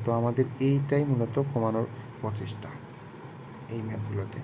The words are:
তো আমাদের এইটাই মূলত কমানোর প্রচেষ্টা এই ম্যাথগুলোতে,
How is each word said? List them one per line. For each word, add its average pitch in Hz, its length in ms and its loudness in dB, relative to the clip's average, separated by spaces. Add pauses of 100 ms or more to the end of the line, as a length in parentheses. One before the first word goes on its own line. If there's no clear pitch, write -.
তো 117 60 4
আমাদের 117 340 4 (140)
এইটাই 139 440 4
মূলত 131 400 2 (100)
কমানোর 113 320 2 (360)
প্রচেষ্টা - 480 -4 (1000)
এই 117 120 -4
ম্যাথগুলোতে, 104 640 -4